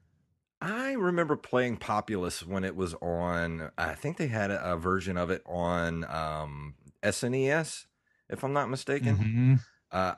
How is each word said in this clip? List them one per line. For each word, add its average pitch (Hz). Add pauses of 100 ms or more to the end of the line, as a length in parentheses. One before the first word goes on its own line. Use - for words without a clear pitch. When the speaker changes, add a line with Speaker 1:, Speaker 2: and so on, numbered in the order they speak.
(600)
Speaker 1:
I 240
remember 180
playing 123
Populous 101
when 95
it 92
was 90
on, 85
I 80
think 147
they 160
had 107
a, 90
a 85
version 92
of 87
it 90
on, 85
um, 76 (260)
S 104
N 123
E 135
S, 156 (420)
if -
I'm 135
not 135
mistaken. 131
Speaker 2:
Mm-hmm. 117 (360)
Speaker 1:
Uh, 92